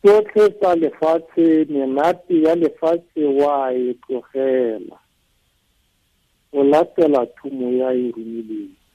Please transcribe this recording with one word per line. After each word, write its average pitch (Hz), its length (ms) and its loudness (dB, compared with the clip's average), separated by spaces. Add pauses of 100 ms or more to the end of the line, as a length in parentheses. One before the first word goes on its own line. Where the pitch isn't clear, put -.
tsotlhe 208 460 4
tsa 190 260 0
lefatshe, 160 880 0
menate 151 760 -2
ya 160 120 2
lefatshe 165 680 -2
wa 139 480 0
e 123 220 -4
tlogela, 127 1040 -4 (1500)
o 139 120 0
latela 151 640 2
thumo 127 460 -8
ya 127 200 -2
e 123 200 -2
romileng. 110 640 -12 (180)